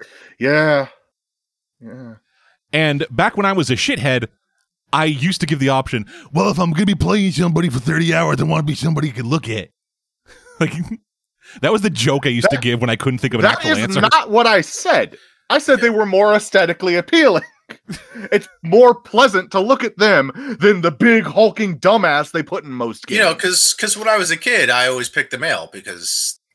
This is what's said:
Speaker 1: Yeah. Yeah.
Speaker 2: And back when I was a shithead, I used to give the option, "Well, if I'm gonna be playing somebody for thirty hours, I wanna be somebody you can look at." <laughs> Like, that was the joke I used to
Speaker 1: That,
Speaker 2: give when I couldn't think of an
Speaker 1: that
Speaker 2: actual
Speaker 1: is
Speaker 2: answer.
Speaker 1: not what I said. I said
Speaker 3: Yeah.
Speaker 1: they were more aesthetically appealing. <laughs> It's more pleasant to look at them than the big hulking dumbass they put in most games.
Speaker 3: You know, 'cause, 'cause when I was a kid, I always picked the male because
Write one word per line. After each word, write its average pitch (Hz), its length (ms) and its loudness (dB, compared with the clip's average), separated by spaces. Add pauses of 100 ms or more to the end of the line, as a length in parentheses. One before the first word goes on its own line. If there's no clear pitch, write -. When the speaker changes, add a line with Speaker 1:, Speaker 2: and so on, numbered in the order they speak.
(380)
Speaker 1:
Yeah. 143 500 2 (920)
Yeah. 120 340 -20 (580)
Speaker 2:
And 151 380 -2
back 170 260 -2
when 202 100 0
I 196 60 2
was 175 180 0
a 127 40 0
shithead, 131 540 -2 (640)
I 156 120 2
used 156 360 -2
to 170 60 -2
give 147 140 -2
the 135 80 2
option, 131 360 -2 (280)
"Well, 190 180 0
if 151 80 -2
I'm 170 140 0
gonna 170 140 0
be 190 100 2
playing 190 340 0
somebody 170 400 0
for 123 80 -4
thirty 160 340 0
hours, 160 280 0
I - 40 -2
wanna 160 200 0
be 147 100 -2
somebody 151 320 -2
you 135 60 -6
can 117 160 -8
look - 200 -2
at." 113 220 -8 (480)
<laughs> - 400 -20
Like, 160 140 -2 (920)
that 147 100 0
was 208 100 0
the 214 80 2
joke 139 360 -2
I 131 40 0
used 120 200 0
to 143 60 0
Speaker 1:
That, 123 60 -6
Speaker 2:
give 120 180 -2
when 120 100 0
I 113 60 0
couldn't 127 240 -4
think 127 120 -4
of 120 80 -2
an - 40 4
Speaker 1:
that 214 140 2
Speaker 2:
actual 320 120 -4
Speaker 1:
is 311 80 0
Speaker 2:
answer. 196 220 -2
Speaker 1:
not 220 300 2
what 226 180 4
I 202 140 4
said. 156 540 -2 (320)
I 269 100 2
said 277 200 2
Speaker 3:
Yeah. - 40 -4
Speaker 1:
they 233 80 2
were 214 160 0
more 202 280 4
aesthetically 180 640 0
appealing. 208 520 2
<laughs> - 40 -20 (800)
It's - 160 -20 (160)
more 233 320 6
pleasant 208 560 0
to 190 80 0
look 247 240 0
at 214 120 -8
them 175 360 2 (260)
than 196 220 2
the 170 100 0
big 226 340 2
hulking 190 540 0
dumbass 170 540 2
they 160 100 -4
put 151 220 -8
in 139 80 -14
most 117 340 -8
games. 202 120 -4
Speaker 3:
You 220 60 2
know, 165 120 0
'cause, - 420 0
'cause 202 180 -4
when 214 120 -4
I 214 100 4
was 170 140 -2
a 165 40 -2
kid, 170 340 0
I 123 180 2
always 127 200 -4
picked - 220 -6
the 127 80 -8
male 117 340 -6
because - 680 -8 (140)